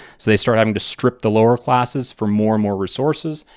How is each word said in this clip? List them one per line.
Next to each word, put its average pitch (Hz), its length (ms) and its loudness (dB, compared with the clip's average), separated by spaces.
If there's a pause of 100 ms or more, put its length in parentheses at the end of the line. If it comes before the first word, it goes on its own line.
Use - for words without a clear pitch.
(180)
So - 120 -2
they 104 60 6
start 113 220 2
having 110 160 2
to 101 60 -2
strip - 420 -4
the 110 80 0
lower 113 260 4
classes 123 540 -2
for - 160 -6
more 107 280 2
and 107 80 0
more 101 140 -2
resources. 147 680 -4 (120)